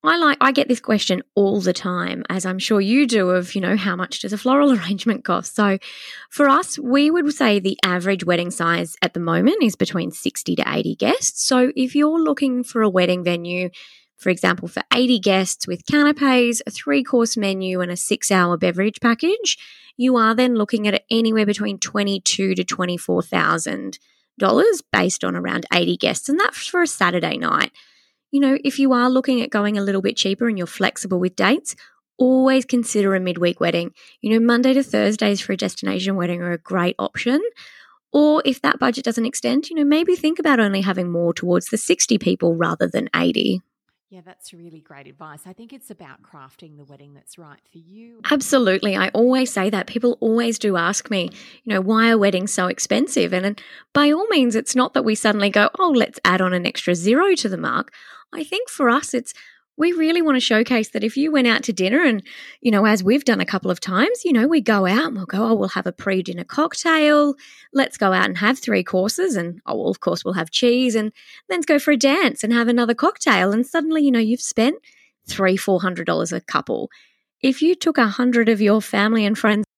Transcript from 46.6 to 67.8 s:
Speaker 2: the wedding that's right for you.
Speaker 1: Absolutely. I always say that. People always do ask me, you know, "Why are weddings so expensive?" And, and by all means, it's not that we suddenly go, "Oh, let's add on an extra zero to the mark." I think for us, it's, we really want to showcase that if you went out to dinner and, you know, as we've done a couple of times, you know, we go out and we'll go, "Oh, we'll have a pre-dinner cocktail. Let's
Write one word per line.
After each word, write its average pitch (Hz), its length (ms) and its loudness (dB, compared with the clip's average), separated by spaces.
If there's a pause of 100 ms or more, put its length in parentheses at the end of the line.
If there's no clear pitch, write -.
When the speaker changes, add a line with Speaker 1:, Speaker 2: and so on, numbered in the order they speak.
Speaker 2:
the 143 80 -20
wedding 143 280 -20
that's - 240 -20
right 151 240 -20 (100)
for - 60 -20
you. 220 420 -20 (120)
Speaker 1:
Absolutely. 214 640 0
I 190 140 0
always 254 420 2
say 196 180 -2
that. 202 160 -4
People 240 360 -2
always 226 360 0
do 202 180 0
ask 175 360 -2
me, 190 180 -2 (340)
you 226 80 -6
know, 190 100 0
"Why 220 280 4
are 226 80 4
weddings 196 340 2
so 185 140 -2
expensive?" 202 640 -2
And, 185 140 -2
and 208 160 -4 (320)
by 294 160 4
all 330 200 2
means, 254 260 2
it's - 200 -2
not 254 200 0
that 262 100 0
we 220 80 2
suddenly 208 380 0
go, 208 260 4
"Oh, 359 180 2
let's - 300 0
add 185 160 0
on 180 120 0
an 175 120 -2
extra - 300 -2
zero 262 400 2
to - 120 -6
the 185 100 -6
mark." 143 360 -6 (420)
I 320 80 -8
think 415 240 -8
for 254 220 -2
us, 269 240 -2
it's, 247 180 -6 (460)
we 330 140 0
really 330 320 0
want 285 140 2
to - 20 2
showcase 226 500 0
that 208 140 -6
if 220 120 -4
you 294 160 0
went 247 140 2
out 226 200 2
to 226 60 -4
dinner 196 320 0
and, 220 200 0 (380)
you 233 100 2
know, 202 120 4
as 208 200 2
we've 254 220 2
done 240 140 2
a 185 60 0
couple 190 240 -4
of 175 100 -2
times, 285 460 -2
you 339 80 2
know, 214 140 4
we 330 120 2
go 202 280 2
out 233 180 2
and - 100 -6
we'll 185 120 -8
go, 196 160 -2
"Oh, 226 100 2
we'll 196 160 0
have - 160 -6
a 180 60 -4
pre-dinner 185 520 -4
cocktail. 302 920 2 (380)
Let's 269 220 0